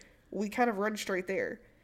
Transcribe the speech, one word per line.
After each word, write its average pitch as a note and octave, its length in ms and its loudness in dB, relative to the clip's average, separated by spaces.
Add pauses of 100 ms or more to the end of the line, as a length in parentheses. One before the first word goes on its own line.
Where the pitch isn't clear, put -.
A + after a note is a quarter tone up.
(300)
we G3+ 180 -2
kind A#3+ 220 4
of G3+ 80 -2
run G#3+ 180 0
straight F#3 300 -2
there. E3 320 0 (260)